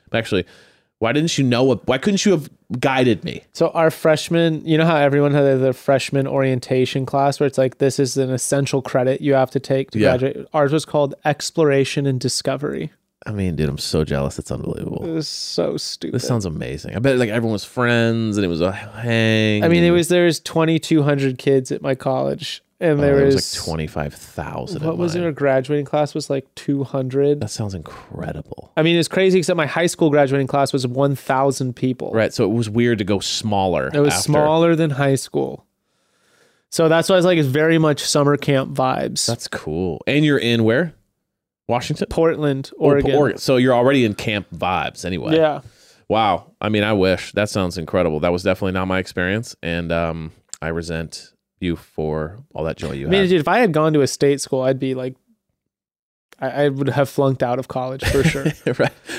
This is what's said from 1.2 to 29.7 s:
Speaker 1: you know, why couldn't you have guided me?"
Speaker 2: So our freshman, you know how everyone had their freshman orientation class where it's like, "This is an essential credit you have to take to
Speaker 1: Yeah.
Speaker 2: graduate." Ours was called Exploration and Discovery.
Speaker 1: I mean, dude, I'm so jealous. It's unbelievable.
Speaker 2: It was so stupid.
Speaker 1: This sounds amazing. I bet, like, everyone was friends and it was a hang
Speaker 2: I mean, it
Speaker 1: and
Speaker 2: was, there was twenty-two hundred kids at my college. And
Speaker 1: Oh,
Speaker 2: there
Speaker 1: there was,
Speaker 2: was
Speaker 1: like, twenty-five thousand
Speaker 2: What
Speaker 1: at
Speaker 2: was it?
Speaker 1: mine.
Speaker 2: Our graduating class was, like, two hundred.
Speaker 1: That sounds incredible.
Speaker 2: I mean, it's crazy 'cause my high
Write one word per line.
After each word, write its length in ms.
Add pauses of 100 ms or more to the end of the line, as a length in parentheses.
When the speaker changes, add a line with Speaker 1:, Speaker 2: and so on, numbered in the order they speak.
Speaker 1:
you 80
know, 300 (100)
why 140
couldn't 260
you 80
have 160 (320)
guided 420
me?" 200 (100)
Speaker 2:
So 160
our 220
freshman, 760
you 100
know 80
how 120
everyone 340
had 300
their 100
freshman 560
orientation 760
class 340
where 80
it's 100
like, 200
"This 200
is 200
an 120
essential 520
credit 400
you 140
have 160
to 80
take 320
to 80
Speaker 1:
Yeah. 180
Speaker 2:
graduate." 360
Ours 200
was 100
called 400
Exploration 800
and 140
Discovery. 720 (340)
Speaker 1:
I 60
mean, 240
dude, 140
I'm 80
so 260
jealous. 340
It's 140
unbelievable. 540
Speaker 2:
It 80
was 160
so 480
stupid. 380
Speaker 1:
This 120
sounds 180
amazing. 480
I 60
bet, 180
like, 120
everyone 240
was 100
friends 720
and 80
it 60
was 100
a 140
hang 920
Speaker 2:
I 60
mean, 140
it 40
Speaker 1:
and 80
Speaker 2:
was, 140
there 160
was 160
twenty-two 600
hundred 340
kids 340
at 100
my 140
college. 640 (220)
And 180
Speaker 1:
Oh, 20
Speaker 2:
there 140
Speaker 1:
there 120
was, 80
Speaker 2:
was 220
Speaker 1:
like, 80
twenty-five 480
thousand 680
Speaker 2:
What 100
Speaker 1:
at 40
Speaker 2:
was 180
it? 40
Speaker 1:
mine. 80
Speaker 2:
Our 40
graduating 540
class 280
was, 160
like, 260
two 280
hundred. 560
Speaker 1:
That 100
sounds 240
incredible. 1000
Speaker 2:
I 60
mean, 160
it's 100
crazy 340
'cause 140
my 120
high 180